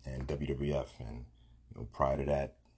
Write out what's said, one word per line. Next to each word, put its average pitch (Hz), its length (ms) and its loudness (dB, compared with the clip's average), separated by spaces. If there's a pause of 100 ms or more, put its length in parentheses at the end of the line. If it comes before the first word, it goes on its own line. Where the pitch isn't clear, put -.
and 65 220 -4
W 71 220 -2
W 71 260 2
F. 65 240 -2
And, 58 260 -8 (460)
you - 60 -14
know, 55 160 -6
prior 69 240 4
to 69 80 0
that, 69 320 2 (220)